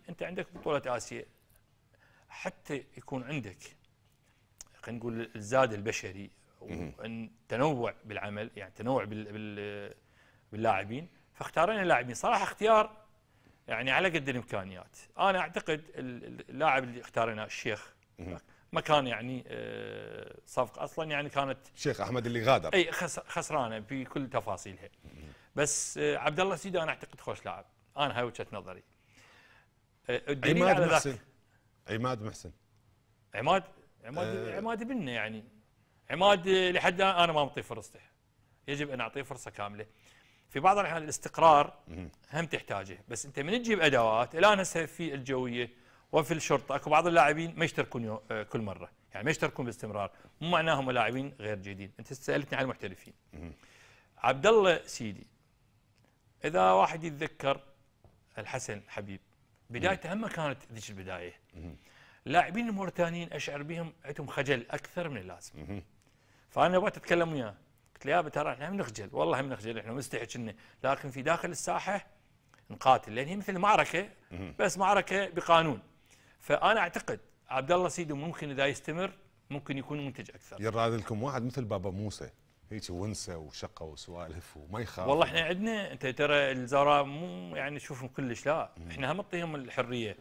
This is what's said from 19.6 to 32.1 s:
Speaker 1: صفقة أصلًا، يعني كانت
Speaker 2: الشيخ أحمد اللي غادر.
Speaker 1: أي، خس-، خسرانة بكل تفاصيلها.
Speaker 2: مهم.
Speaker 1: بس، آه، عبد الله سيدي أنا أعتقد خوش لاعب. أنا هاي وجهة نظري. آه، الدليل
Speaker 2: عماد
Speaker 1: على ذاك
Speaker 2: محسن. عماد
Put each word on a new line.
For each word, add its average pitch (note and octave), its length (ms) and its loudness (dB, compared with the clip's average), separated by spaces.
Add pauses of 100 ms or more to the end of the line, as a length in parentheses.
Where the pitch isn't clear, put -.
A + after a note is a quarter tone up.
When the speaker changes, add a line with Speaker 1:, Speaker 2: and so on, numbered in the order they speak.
Speaker 1:
صفقة - 380 -2
أصلًا، D#3+ 280 -6
يعني D3 180 -2
كانت C#3 280 -2 (180)
Speaker 2:
الشيخ B2+ 260 -2
أحمد A2+ 240 0
اللي A#2+ 180 0
غادر. A2+ 300 6
Speaker 1:
أي، E3+ 180 4
خس-، - 280 -4
خسرانة B2+ 600 -4
بكل C3 500 -6
تفاصيلها. G2+ 600 -6 (140)
Speaker 2:
مهم. D2+ 300 -18 (220)
Speaker 1:
بس، - 420 -2
آه، D3 200 0
عبد D3 220 0
الله F#3+ 160 2
سيدي F3 280 -2
أنا D#3 80 -2
أعتقد - 300 -10
خوش - 240 -8
لاعب. F#2+ 200 -8 (320)
أنا C3+ 200 0
هاي B2 60 0
وجهة A2+ 280 -6
نظري. F#2 320 -12 (1300)
آه، B2 200 0
الدليل D3 340 4
Speaker 2:
عماد F#3+ 120 8
Speaker 1:
على F3+ 100 4
ذاك D#3+ 80 4
Speaker 2:
محسن. C#3 240 2 (720)
عماد A2+ 320 -2